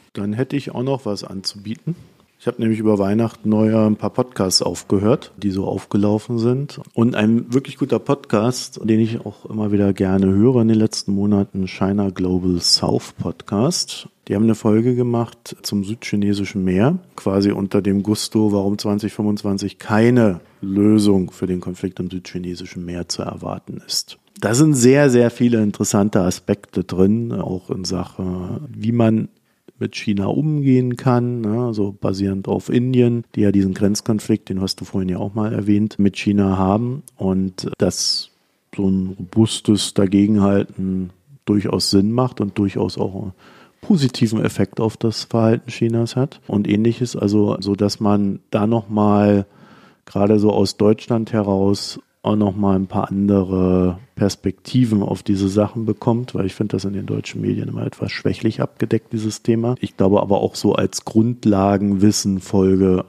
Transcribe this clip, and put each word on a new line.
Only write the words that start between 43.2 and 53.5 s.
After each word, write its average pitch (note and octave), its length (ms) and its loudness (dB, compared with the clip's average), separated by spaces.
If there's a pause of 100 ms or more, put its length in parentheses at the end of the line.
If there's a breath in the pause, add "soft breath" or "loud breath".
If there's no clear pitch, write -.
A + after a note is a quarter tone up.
positiven A#2+ 640 0
Effekt - 340 -2
auf A2 160 0
das - 300 -4
Verhalten A2+ 440 0
Chinas A#2 460 -2
hat C3 320 -4
und G2+ 220 -2
ähnliches. A2+ 480 0
Also, G#2 420 2
so G2+ 160 -2
dass G2+ 240 0
man G2+ 400 0 (120)
da G#2+ 160 0
nochmal G#2 800 2 (600 loud breath)
gerade G#2 340 2
so G#2 140 2
aus G2+ 240 0
Deutschland A2 560 0
heraus G2+ 640 0 (220)
auch G#2+ 160 0
nochmal G2+ 400 2
ein F#2+ 100 -2
paar - 220 -4
andere F#2 880 2 (160)